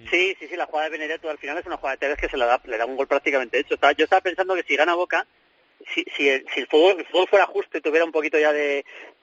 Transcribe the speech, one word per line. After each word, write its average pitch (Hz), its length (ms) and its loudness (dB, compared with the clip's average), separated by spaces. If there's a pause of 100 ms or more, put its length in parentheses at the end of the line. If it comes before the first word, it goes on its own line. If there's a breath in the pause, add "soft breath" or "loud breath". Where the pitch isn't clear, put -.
Sí, 185 300 0
sí, 151 100 -16
sí, 175 60 -12
la 165 100 -4
jugada 156 240 -4
de 160 80 -10
Benedetto 156 320 -8
al 147 80 -6
final 147 220 -10
es - 80 -12
una 156 100 -8
jugada 135 180 -6
de - 40 -14
Tevez 143 180 -2
que 123 120 -4
se 143 80 -6
la 123 100 2
da, 123 180 2
le 120 140 -6
da 117 60 0
un 131 120 -6
gol 135 100 -2
prácticamente 135 520 0
hecho. 147 160 -2
Estaba, 143 180 4
yo 156 120 0
estaba 190 160 4
pensando 185 340 -2
que 170 80 -4
si 147 120 -2
gana 165 200 2
Boca, 175 320 -2 (680)
si, 165 100 -4 (100)
si 143 140 2
el, 135 240 0
si 151 60 -4
el 123 80 -6
fútbol, 170 320 6
el 151 60 -8
fútbol 180 240 0
fuera 190 160 6
justo 190 320 -6
y 151 40 -6
tuviera 165 240 2
un 160 60 -8
poquito 156 260 0
ya 151 140 4
de, 143 340 -2 (380 loud breath)